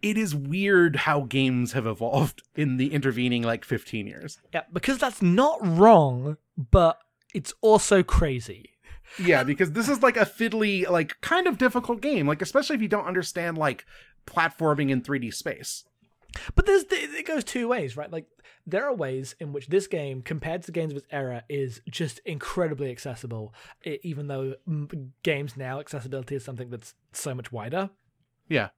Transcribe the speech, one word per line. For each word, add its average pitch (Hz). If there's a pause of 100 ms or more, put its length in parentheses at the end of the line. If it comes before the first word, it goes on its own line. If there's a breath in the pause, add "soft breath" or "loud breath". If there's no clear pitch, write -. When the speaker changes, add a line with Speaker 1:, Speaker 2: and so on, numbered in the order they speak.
Speaker 1:
it 208
is 202
weird 170
how 147
games 127
have 120
evolved 117 (140)
in 147
the 135
intervening, 123
like, 117
fifteen 110
years. - (160)
Speaker 2:
Yeah, 160 (100)
because 254
that's 247
not 220
wrong, 160 (220)
but 165 (360)
it's -
also 208
crazy. 127 (460 loud breath)
Speaker 1:
Yeah, 165
because 147
this 214
is, 262
like, 240
a 214
fiddly, 208
like, 165
kind 359
of 277
difficult 240
game, 247
like, 151
especially 285
if 220
you 208
don't 208
understand, 170
like, 147 (420 soft breath)
platforming 156
in 127
three 139
D 117
space. - (680 loud breath)
Speaker 2:
But -
there's, 392
it 302
goes 302
two 240
ways, 160
right? 147
Like, 165 (420 soft breath)
there 190
are 285
ways 131
in 143
which 143
this 190
game, 139
compared 165
to 170
games 160
of 139
its 139
era, 131
is 135
just -
incredibly 151
accessible, 117 (320 loud breath)
e-, 147
even 147
though, 135 (120)
mm, 147 (120)
games 143
now, 135
accessibility 135
is 127
something 123
that's 120 (200)
so 143
much 123
wider. 135 (600)
Speaker 1:
Yeah. 120 (100)